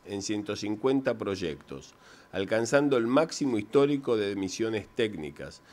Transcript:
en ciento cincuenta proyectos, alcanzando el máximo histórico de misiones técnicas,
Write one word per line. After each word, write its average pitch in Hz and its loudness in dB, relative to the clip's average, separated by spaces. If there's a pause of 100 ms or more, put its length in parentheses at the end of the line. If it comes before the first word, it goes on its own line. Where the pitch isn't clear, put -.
en 101 -6
ciento 104 -4
cincuenta 117 -2
proyectos, 92 -6 (360)
alcanzando 117 2
el 117 2
máximo 135 2
histórico 139 2
de 101 0
misiones 107 -2
técnicas, 78 -4 (100)